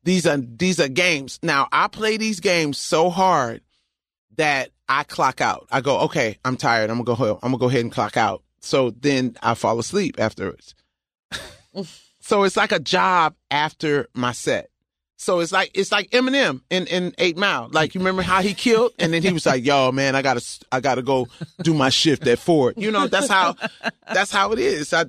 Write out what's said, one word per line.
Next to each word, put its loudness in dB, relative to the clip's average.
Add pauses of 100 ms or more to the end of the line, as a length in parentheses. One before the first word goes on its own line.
These 0
are, 2
these -2
are 2
games. -2
Now, 0
I 2
play -2
these -4
games 0
so 0
hard 0 (760)
that 0 (180)
I 2
clock -2
out. -2
I 0
go, 2
"Okay, -2
I'm -2
tired. 2
I'm -4
gonna -12
go 0
home. 0
I'm -2
gonna -2
go 2
ahead 0
and -8
clock -4
out." 0 (180)
So 0
then -2
I 0
fall 0
asleep -4
afterwards. -6
<laughs> -20 (1400)
So 2
it's 0
like 0
a 2
job 2 (160)
after -2
my -2
set. -4 (460)
So 0
it's -2
like, 0
it's -2
like 0
Eminem 2 (100)
in, 0
in -2
Eight 0
Mile. -2
Like, 0
you -4
remember 0
how 2
he 0
killed? 2
And 0
then 0
he 2
was -4
like, 2
"Yo, 4
man, 0
I 0
gotta 2
s-, -10 (100)
I -2
gotta 0
go 0 (360)
do 2
my 2
shift 2
at 4
Ford." 2
You -4
know, 2
that's 0
how, 2 (560)
that's 0
how 0
it 0
is. -2
I, 2